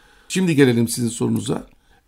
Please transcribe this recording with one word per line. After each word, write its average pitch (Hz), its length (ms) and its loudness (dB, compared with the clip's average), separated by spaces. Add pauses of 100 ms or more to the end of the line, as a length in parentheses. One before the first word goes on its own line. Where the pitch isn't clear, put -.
(280)
Şimdi 180 280 0
gelelim 120 320 4
sizin 120 200 -4
sorunuza. 113 580 -6 (420)